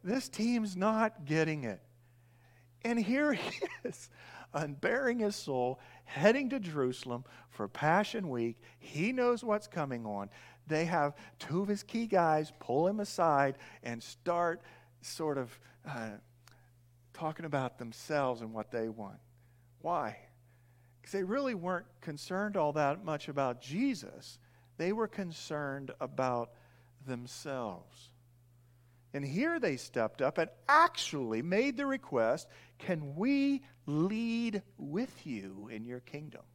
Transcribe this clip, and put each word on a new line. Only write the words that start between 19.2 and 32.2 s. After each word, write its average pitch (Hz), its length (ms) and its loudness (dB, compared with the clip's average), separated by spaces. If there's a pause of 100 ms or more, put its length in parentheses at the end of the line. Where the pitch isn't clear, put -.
Why? 151 360 -2 (840)
'Cause - 80 -14
they 196 120 -2
really 254 320 0
weren't 175 320 -2 (120)
concerned 190 560 -4
all 151 180 4
that 151 300 2
much 151 240 -4
about 135 320 0
Jesus. 190 800 -4 (380)
They 175 160 0
were 220 160 0
concerned 147 880 -6
about 127 540 0 (520)
themselves. 123 1080 -8 (1000)
And 139 120 -4
here 277 340 0
they 165 180 0
stepped - 440 -2
up 135 160 2
and 160 120 0 (180)
actually 147 760 4
made 220 340 2
the 277 100 -2
request, 143 600 2 (300)